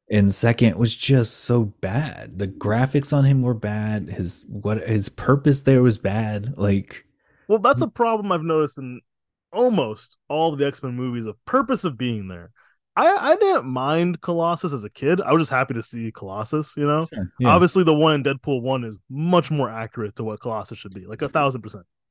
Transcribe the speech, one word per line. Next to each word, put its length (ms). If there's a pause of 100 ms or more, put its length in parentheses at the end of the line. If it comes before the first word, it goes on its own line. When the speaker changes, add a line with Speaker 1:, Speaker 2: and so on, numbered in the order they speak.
Speaker 1:
and 240
second 440
was 180
just 500
so 200
bad. 760
The 80
graphics 640
on 140
him 160
were 120
bad. 560
His, 380
what, 400
his 220
purpose 540
there 200
was 140
bad. 600
Like, 480 (420)
Speaker 2:
Well, 120
that's 220
a 60
problem 440
I've 120
noticed 340
in 240 (500)
almost 640 (120)
all 240
of 60
the 80
X-Men 280
movies, 300
the 80 (120)
purpose 380
of 140
being 300
there. 240 (460)
I, 100 (260)
I 20
didn't 300
mind 560
Colossus 520
as 120
a 40
kid. 320
I 120
was 80
just 100
happy 220
to 100
see 300
Colossus, 640
you 100
know? 260
Speaker 1:
Sure, 160 (100)
yeah. 100
Speaker 2:
Obviously, 340
the 100
one 220
in 80
Deadpool 380
one 240
is 120 (120)
much 420
more 180
accurate 460
to 80
what 160
Colossus 380
should 160
be, 120
like, 160
a 80
thousand 320
percent. 240 (260)